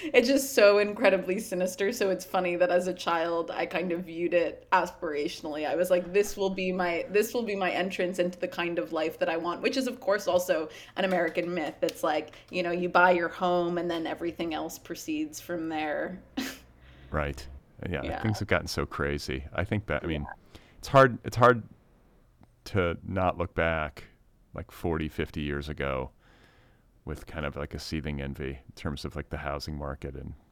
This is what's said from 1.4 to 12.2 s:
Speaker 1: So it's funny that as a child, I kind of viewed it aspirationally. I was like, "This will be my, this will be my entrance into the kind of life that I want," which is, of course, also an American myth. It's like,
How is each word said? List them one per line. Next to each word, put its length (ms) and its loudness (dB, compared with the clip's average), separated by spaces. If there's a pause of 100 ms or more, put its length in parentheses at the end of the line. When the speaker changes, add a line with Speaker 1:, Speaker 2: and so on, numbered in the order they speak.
Speaker 1:
So 180 0
it's 160 -2
funny 320 0
that 120 4
as 180 4
a 60 -2
child, 580 -2
I 140 -2
kind 260 -2
of 140 -4
viewed 280 -2
it 380 0
aspirationally. 960 -2
I 80 0
was 140 2
like, 240 2
"This 240 2
will 140 0
be 200 -2
my, 380 0
this 240 2
will 100 0
be 120 -2
my 160 0
entrance 480 -2
into 200 0
the 80 -4
kind 320 -2
of 140 -4
life 260 -2
that 100 0
I 80 0
want," 240 -4
which 160 0
is, 100 0
of 120 -6
course, 280 0
also 420 0 (260)
an 100 0
American 480 0
myth. 280 -4
It's 220 -2
like, 300 0 (180)